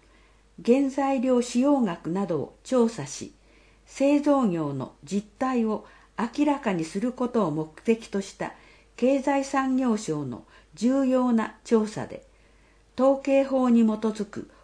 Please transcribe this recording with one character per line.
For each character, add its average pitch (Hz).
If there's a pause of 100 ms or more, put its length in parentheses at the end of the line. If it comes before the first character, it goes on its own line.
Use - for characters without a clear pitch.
(640)
原 269
材 269
料 247
使 240
用 277
額 170
な 190
ど 165
を -
調 240
査 139
し、 - (540)
製 285
造 277
業 160
の 131 (100)
実 196 (160)
態 254
を 214 (320)
明 233
ら 277
か 220
に 160
す 196
る 240
こ 247
と 226
を 156
目 156
的 226
と 196
し -
た - (420)
経 269
済 277
産 269
業 247
省 151
の 120 (300)
重 262
要 254
な 220
調 220
査 131
で、 - (680)
統 269
計 269
法 262
に 233
基 226
づ 214
く - (120)